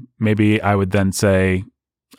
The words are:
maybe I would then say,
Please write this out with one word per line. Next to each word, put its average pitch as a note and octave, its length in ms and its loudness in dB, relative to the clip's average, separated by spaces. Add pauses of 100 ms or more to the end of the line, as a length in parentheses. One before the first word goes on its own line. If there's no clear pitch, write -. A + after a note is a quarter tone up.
(180)
maybe G#2+ 420 0
I G2+ 140 0
would G2 160 0
then G2 220 0
say, F#2+ 520 0 (560)